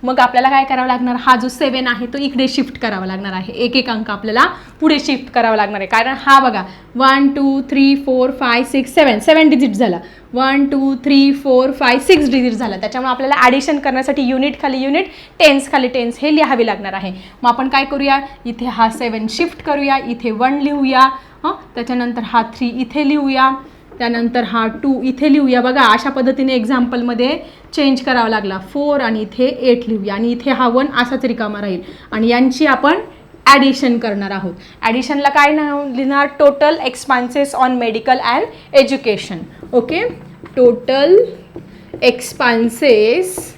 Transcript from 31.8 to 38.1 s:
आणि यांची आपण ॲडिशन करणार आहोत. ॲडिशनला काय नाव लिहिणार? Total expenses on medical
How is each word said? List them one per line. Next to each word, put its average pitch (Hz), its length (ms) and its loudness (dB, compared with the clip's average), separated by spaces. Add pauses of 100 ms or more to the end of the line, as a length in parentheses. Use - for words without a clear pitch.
आणि 220 160 0
यांची 247 380 2
आपण 277 320 2 (480)
ॲडिशन 262 520 4
करणार 202 320 -4
आहोत. 190 220 -6 (300)
ॲडिशनला 277 460 0
काय 294 240 4
नाव 294 360 -2
लिहिणार? 277 400 0 (120)
Total 294 340 4
expenses 262 920 -2
on 254 60 0
medical 240 460 0 (200)